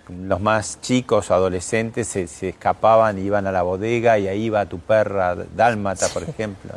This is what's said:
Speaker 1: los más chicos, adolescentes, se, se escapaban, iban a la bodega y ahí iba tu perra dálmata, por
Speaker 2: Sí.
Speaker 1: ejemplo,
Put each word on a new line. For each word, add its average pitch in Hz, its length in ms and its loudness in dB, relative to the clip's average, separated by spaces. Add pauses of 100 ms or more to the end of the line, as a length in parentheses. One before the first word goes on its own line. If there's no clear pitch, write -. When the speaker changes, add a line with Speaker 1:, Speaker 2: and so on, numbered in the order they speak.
Speaker 1:
los 92 320 -4
más 107 400 0
chicos, 123 500 0
adolescentes, 98 760 0
se, 92 220 -4
se - 220 -8
escapaban, 110 680 4
iban 98 280 -2
a 95 60 -2
la 90 100 2
bodega 110 560 2
y 95 100 -2
ahí 104 160 -4
iba 107 220 0
tu 90 120 -10
perra 98 560 0
dálmata, 95 760 0
por 87 160 -6
Speaker 2:
Sí. - 60 -10
Speaker 1:
ejemplo, 107 460 -10